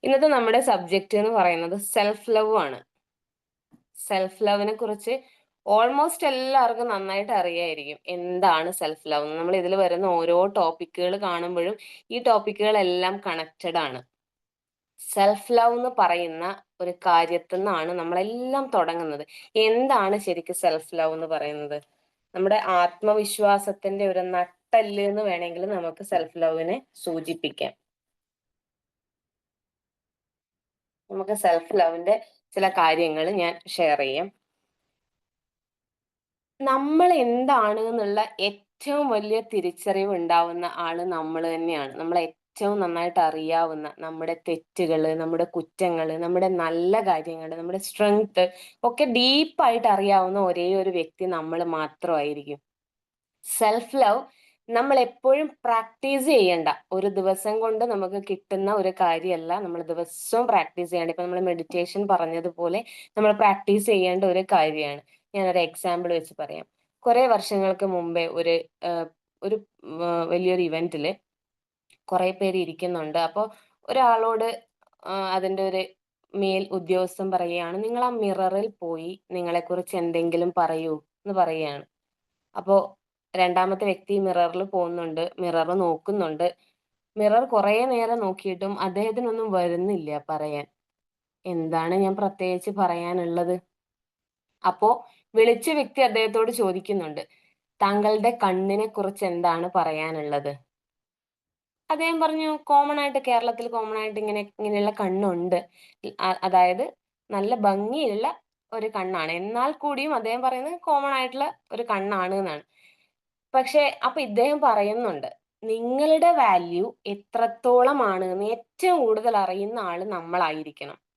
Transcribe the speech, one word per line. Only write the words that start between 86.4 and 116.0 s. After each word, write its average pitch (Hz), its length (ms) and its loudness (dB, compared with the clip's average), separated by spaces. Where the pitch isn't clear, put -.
മിറർ 214 280 4
കുറേ 220 400 2
നേരം 233 340 0
നോക്കിയിട്ടും 196 600 -4
അദ്ദേഹത്തിനൊന്നും 220 720 -2
വരുന്നില്ല 175 800 -2
പറയാൻ. 151 360 -6
എന്താണ് 165 500 -2
ഞാൻ 190 200 2
പ്രത്യേകിച്ച് 190 540 -4
പറയാനുള്ളത്? 175 920 -2
അപ്പോ 214 400 2
വിളിച്ച 226 340 4
വ്യക്തി 294 320 0
അദ്ദേഹത്തോട് 220 500 2
ചോദിക്കുന്നുണ്ട്, 190 760 -4
"താങ്കളുടെ 214 640 2
കണ്ണിനെ 196 420 0
കുറിച്ച് 202 400 -4
എന്താണ് 175 500 0
പറയാനുള്ളത്?" 156 800 -2
അദ്ദേഹം 330 300 0
പറഞ്ഞു, 311 440 0
"കോമൺ 294 360 4
ആയിട്ട്, 285 280 -2
കേരളത്തിൽ 233 400 0
കോമൺ 220 300 -6
ആയിട്ട് 214 220 -6
ഇങ്ങനെ, 208 220 -2
ഇങ്ങനെയുള്ള 208 500 -2
കണ്ണുണ്ട്. 180 800 -2
അ-, - 360 -4
അതായത് 185 500 2
നല്ല 208 240 0
ഭംഗിയുള്ള 220 840 -2
ഒരു 220 220 -4
കണ്ണാണ്." 185 360 -4
എന്നാൽ 220 400 -2
കൂടിയും 294 440 -4
അദ്ദേഹം 226 260 -4
പറയുന്നത് 262 380 -2
കോമൺ 285 320 0
ആയിട്ടുള്ള 262 460 -4
ഒരു 233 120 -6
കണ്ണാണ് 196 520 -2
എന്നാണ്. 170 260 -4
പക്ഷേ 262 520 2
അപ്പൊ 269 160 -2
ഇദ്ദേഹം 262 400 0
പറയുന്നുണ്ട്, 214 760 0
"നിങ്ങളുടെ 269 680 2